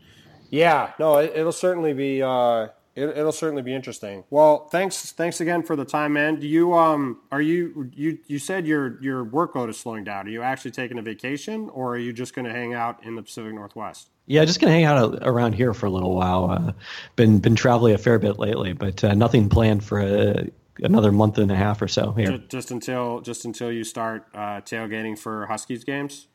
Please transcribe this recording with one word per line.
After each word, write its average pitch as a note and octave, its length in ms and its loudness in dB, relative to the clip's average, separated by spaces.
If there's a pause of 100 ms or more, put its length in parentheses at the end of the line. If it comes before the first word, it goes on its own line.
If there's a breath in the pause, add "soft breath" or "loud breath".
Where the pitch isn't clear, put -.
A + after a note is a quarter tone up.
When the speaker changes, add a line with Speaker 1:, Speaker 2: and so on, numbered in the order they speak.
(500 soft breath)
Speaker 1:
Yeah, D3 500 2
no, D3+ 200 6
it, D#3+ 140 2
it'll D#3+ 200 -2
certainly E3+ 400 0
be, C3+ 280 -2
uh, A#2+ 460 2 (260)
it, C3+ 120 -6 (120)
it'll D3+ 140 0
certainly D3+ 300 -4
be B2+ 120 -6
interesting. G#2+ 560 -12
Well, D3+ 380 4
thanks, F#3 460 -4
thanks E3+ 260 -4
again E3+ 240 -2
for E3 140 -4
the C#3 80 -6
time, D3+ 260 -2
man. D3 300 0
Do D3 60 -8
you, E3+ 260 2
um, D3+ 480 2 (100)
are C#3 100 -2
you, D#3 540 -2
you, D3+ 320 -4
you C#3+ 100 -6
said F#3 300 -4
your, C#3 340 -2
your C3 220 -4
workload B2+ 460 -2
is G#2+ 80 -10
slowing A2 260 -10
down. G2 240 -10
Are - 20 -10
you A2+ 120 -10
actually C3 300 -4
taking A#2+ 280 -8
a - 20 -8
vacation, C#3 680 -10
or B2+ 260 -6
are A#2+ 40 -6
you A#2+ 120 -6
just A#2+ 240 -10
gonna B2 160 -8
hang A#2+ 220 -6
out A#2 320 -6
in A2+ 100 -12
the A2 80 -12
Pacific A2 300 -12
Northwest? G#2 560 -14 (160)
Speaker 2:
Yeah, D3+ 200 4
just E3 160 0
gonna F3 100 6
hang E3 140 6
out C3+ 300 4
a-, - 120 -6
around A#2+ 260 2
here A#2 200 2
for G#2 140 -4
a - 20 0
little F#2 260 0
while. F#2 340 2
Uh, F2+ 220 0 (440 loud breath)
been, A2 240 8
been A2+ 160 4
traveling A#2 400 4
a - 20 4
fair A#2 220 4
bit G2+ 180 0
lately, G#2 360 -2
but, F#2+ 300 -4
uh, G2+ 120 4
nothing A2+ 340 4
planned G#2+ 340 4
for G#2 160 -4
a, G2+ 480 2 (360)
another G#2+ 280 6
month G#2 280 4
and G2+ 120 4
a G2 40 0
half G#2 260 0
or G2+ 60 -2
so G#2+ 240 0
here. G2+ 260 0
Speaker 1:
Ju-, - 100 -16
just B2+ 220 -10
until, B2 520 -6
just A#2+ 220 -12
until A#2 280 -8
you A2+ 120 -6
start, A2+ 520 -8
uh, G#2 260 -8
tailgating A2 560 -8
for G#2+ 300 -10
Huskies A2+ 360 -8
games? C#3+ 520 -10